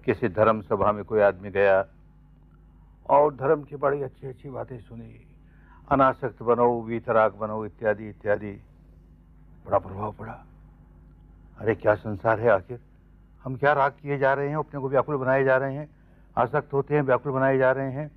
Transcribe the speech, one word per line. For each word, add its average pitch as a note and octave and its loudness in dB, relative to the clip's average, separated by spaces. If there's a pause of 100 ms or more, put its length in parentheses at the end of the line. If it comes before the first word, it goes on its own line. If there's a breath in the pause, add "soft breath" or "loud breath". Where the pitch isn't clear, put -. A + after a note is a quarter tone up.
किसी A2+ 0
धर्म G#2+ 2
सभा G2+ 0
में G#2 -4
कोई G#2+ 0
आदमी G2 2
गया G2 4 (1200)
और C#3+ 4
धर्म C#3+ 0
की D3 -16
बड़ी C#3+ -2
अच्छी-अच्छी C3+ -12
बातें A#2+ -12
सुनी, A2+ -20 (560 soft breath)
अनासक्त C3 2
बनो, A#2+ 2
वीतराग A2 0
बनो, G#2+ -8
इत्यादि, G#2+ -4
इत्यादि। G#2 -4 (1120)
बड़ा G2 0
प्रभाव F#2+ -4
पड़ा। - -16 (1120)
अरे, G#2+ 0
क्या G#2+ 2
संसार G#2+ -2
है A#2 2
आखिर? F#2 0 (640)
हम C3 -8
क्या C#3 2
राग C3 2
किए C#3+ -8
जा C3+ 2
रहे C#3+ -2
हैं, D3+ -4
अपने D3 -6
को C3 -6
व्याकुल C#3 0
बनाए C3 0
जा C3 4
रहे C3+ -2
हैं, D3+ -12 (480 soft breath)
आसक्त C#3 -2
होते C#3 -2
हैं, D3 2
व्याकुल C3 0
बनाए C3+ 0
जा C3 4
रहे C3+ -4
हैं। D3 -10